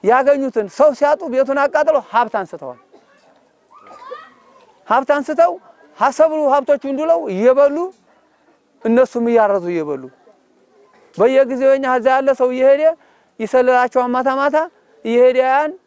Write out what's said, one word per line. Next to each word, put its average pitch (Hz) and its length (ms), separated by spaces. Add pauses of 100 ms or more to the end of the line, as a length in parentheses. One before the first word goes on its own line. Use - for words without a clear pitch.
ያገኙትን 254 640
ሰው 302 240
ሲያጡ 294 360
ቤቱን 269 300
አቃጥለው 294 460
ሀብት 226 300
አንስተዋል። 147 440 (2000)
ሀብት 262 240
አንስተው 311 420 (440)
ሀሰብሉ 311 500
ሀብቶቹ 277 400
እንዱለው 311 400
እየበሉ 262 500 (1080)
እነሱም 233 420
እያረዙ 202 400
እየበሉ 147 360 (1120)
በየጊዜው 262 560
እኛ 269 200
እዛ 247 160
ያለ 269 240
ሰው 254 180
እየሄደ 269 320 (560)
ይሰልላቸዋል። 247 720
ማታ 254 220
ማታ 277 240 (480)
እየሄደ 240 380
ያን 285 280 (160)